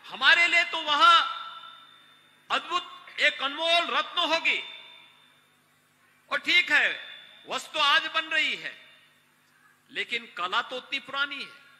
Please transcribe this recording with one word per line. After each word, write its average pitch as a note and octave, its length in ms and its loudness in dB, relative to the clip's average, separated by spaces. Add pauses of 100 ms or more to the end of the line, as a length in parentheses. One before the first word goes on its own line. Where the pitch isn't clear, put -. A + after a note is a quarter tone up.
हमारे D4+ 420 4
लिए E4+ 180 2
तो E4+ 180 -6
वहां D#4 400 6 (1300)
अद्भुत E4 560 -4 (140)
एक C#4+ 220 0
अनमोल E4 480 0
रत्न D4+ 280 -4
होगी। D#4 440 0 (1700)
और C#4 100 -2
ठीक F4 300 2
है, A3+ 300 2 (480)
वस्तु B3 300 -8
आज D4+ 280 4
बन D#4+ 180 -4
रही D#4 320 -2
है, D#3 160 -12 (1160)
लेकिन G#3+ 360 -6 (100)
कला F#3+ 260 -2
तो B3+ 140 -10
उतनी C4 220 -8
पुरानी C#4 460 -6
है। - 240 -20 (120)